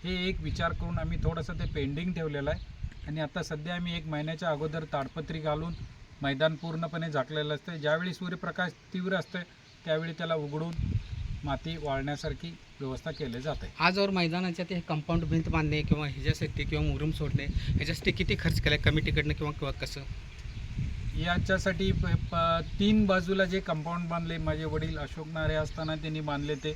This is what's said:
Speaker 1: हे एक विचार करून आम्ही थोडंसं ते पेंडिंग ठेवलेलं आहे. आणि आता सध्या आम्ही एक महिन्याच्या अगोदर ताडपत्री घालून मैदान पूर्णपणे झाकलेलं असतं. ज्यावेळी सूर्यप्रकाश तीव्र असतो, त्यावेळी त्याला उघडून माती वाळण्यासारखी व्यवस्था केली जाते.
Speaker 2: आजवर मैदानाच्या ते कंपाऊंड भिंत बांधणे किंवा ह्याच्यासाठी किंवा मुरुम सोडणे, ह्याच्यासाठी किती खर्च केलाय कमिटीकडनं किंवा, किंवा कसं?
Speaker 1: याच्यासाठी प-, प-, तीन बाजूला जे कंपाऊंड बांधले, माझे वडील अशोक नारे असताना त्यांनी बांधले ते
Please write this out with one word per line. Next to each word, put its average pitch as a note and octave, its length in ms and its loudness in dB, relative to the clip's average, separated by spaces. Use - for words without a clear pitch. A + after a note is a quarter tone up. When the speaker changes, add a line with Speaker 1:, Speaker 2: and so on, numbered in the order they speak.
Speaker 1:
हे F3+ 260 0
एक F#3+ 120 -2
विचार E3 320 0
करून E3+ 260 -2
आम्ही E3 240 0
थोडंसं E3 300 0
ते D#3+ 120 -2
पेंडिंग D3+ 480 0
ठेवलेलं D3 360 0
आहे. - 260 -4
आणि D3+ 120 -4
आता D#3+ 240 -2
सध्या D#3+ 320 -4
आम्ही F3 220 -2
एक D#3 100 -6
महिन्याच्या D#3 420 -2
अगोदर D#3 340 -2
ताडपत्री D3+ 560 -4
घालून D#3 340 -2
मैदान C#3+ 340 2
पूर्णपणे E3 560 -4
झाकलेलं D3+ 440 0
असतं. E3 200 -8
ज्यावेळी D#3+ 380 0
सूर्यप्रकाश F3 580 -4
तीव्र F#3 220 0
असतो, F3 220 -4
त्यावेळी D#3+ 280 0
त्याला E3 220 0
उघडून D#3 380 -2
माती D3 340 -2
वाळण्यासारखी D3 800 -2
व्यवस्था C3 320 -6
केली C3 280 -4
जाते. D3 400 -4
Speaker 2:
आजवर F#3 300 4
मैदानाच्या F3+ 600 0
ते F3+ 100 -2
कंपाऊंड E3 440 0
भिंत D#3+ 260 2
बांधणे D#3 320 2
किंवा D3 260 2
ह्याच्यासाठी C#3+ 560 0
किंवा D3+ 220 2
मुरुम D3 260 2
सोडणे, C#3 340 0
ह्याच्यासाठी - 560 2
किती F#3+ 280 2
खर्च D#3+ 220 2
केलाय D3+ 160 6
कमिटीकडनं D3+ 560 4
किंवा, D3 180 -2
किंवा C#3+ 200 -2
कसं? C3+ 300 -6
Speaker 1:
याच्यासाठी F#3 760 4
प-, F3+ 160 4
प-, F3 40 -2
तीन G#3 260 8
बाजूला F#3+ 400 4
जे F#3 140 2
कंपाऊंड E3+ 500 -2
बांधले, E3 280 -2
माझे D#3 280 0
वडील D#3 320 0
अशोक D3 300 -6
नारे D#3+ 280 0
असताना D#3 400 -2
त्यांनी D#3 240 -4
बांधले D3 360 -2
ते D3+ 200 -4